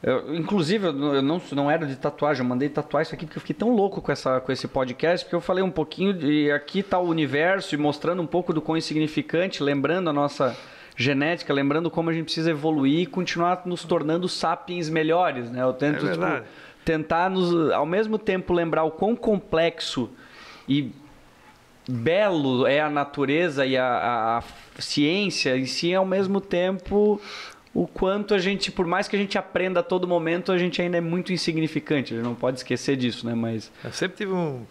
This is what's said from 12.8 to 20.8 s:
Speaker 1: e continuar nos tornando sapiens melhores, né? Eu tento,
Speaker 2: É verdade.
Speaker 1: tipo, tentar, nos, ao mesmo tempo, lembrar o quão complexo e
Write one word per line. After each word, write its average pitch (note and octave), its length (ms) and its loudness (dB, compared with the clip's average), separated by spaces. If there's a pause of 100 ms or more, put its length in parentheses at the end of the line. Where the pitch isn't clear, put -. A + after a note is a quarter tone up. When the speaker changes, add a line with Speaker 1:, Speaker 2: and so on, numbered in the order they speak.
Speaker 1:
e F3+ 40 2
continuar F3 640 0
nos F3 160 -6
tornando E3+ 440 0
sapiens F3 600 -4
melhores, D#3 640 2
né? B2 100 -4
Eu C3 120 4
tento, D3 320 0
Speaker 2:
É C#3+ 40 0
verdade. E3+ 320 0
Speaker 1:
tipo, G#2 60 -16 (380)
tentar, E3 440 2
nos, F3 420 2
ao A2+ 140 2
mesmo G#3+ 340 0
tempo, F#3+ 340 -2
lembrar E3 300 2
o D#3+ 80 2
quão G3 240 0
complexo E3 920 0 (580)
e C#3 240 2 (960)